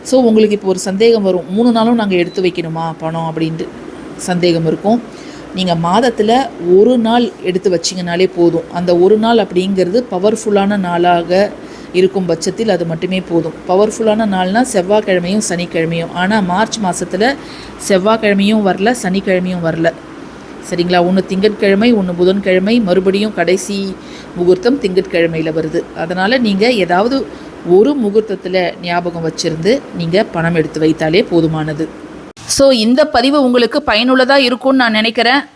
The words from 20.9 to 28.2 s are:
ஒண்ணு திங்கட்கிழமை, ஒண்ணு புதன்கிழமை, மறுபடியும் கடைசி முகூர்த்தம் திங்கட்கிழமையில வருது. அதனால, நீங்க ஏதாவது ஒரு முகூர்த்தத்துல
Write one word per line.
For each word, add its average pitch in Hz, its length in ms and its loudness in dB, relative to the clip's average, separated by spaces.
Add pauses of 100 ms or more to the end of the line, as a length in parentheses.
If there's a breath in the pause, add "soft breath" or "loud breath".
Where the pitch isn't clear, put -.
ஒண்ணு 185 200 2
திங்கட்கிழமை, 202 680 2
ஒண்ணு 185 240 0
புதன்கிழமை, 190 640 2
மறுபடியும் 196 540 0
கடைசி 190 640 -2 (400 loud breath)
முகூர்த்தம் 180 460 2
திங்கட்கிழமையில 170 680 0
வருது. 156 320 -2 (140)
அதனால, 180 400 -2
நீங்க 220 340 2
ஏதாவது 208 540 0 (440 loud breath)
ஒரு 220 260 6 (100)
முகூர்த்தத்துல 190 760 -2